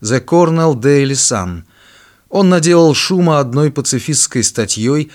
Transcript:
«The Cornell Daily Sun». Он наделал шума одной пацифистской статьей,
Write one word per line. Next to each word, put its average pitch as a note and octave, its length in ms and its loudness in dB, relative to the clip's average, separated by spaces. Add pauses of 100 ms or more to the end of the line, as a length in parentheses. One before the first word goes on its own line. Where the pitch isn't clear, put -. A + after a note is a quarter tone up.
«The A#2+ 240 -2
Cornell E3 480 2
Daily C#3 380 2
Sun». F2+ 520 -4 (640)
Он F#3+ 200 2
наделал E3+ 440 4
шума E3+ 460 0
одной C#3 320 0
пацифистской C3 720 -4
статьей, B2 720 -2